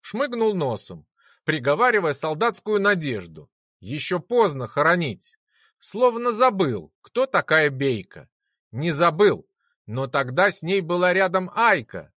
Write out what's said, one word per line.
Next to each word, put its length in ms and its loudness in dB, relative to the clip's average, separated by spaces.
Шмыгнул 540 -2
носом, 540 -6
приговаривая 680 2
солдатскую 680 -2
надежду. 680 -2
Ещё 400 -6
поздно 480 0
хоронить. 680 0
Словно 460 0
забыл, 720 0
кто 240 -2
такая 420 2
Бейка. 600 -4
Не 180 -4
забыл, 560 2
но 200 -6
тогда 440 0
с 120 -8
ней 180 0
была 320 0
рядом 420 0
Айка. 640 0